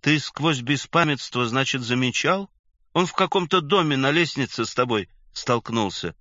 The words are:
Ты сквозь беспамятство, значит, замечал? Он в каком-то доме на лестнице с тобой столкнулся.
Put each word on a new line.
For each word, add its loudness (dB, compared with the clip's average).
Ты 2
сквозь -2
беспамятство, 0
значит, -2
замечал? 0
Он 2
в -8
каком-то 2
доме 2
на 2
лестнице 0
с -10
тобой 0
столкнулся. -2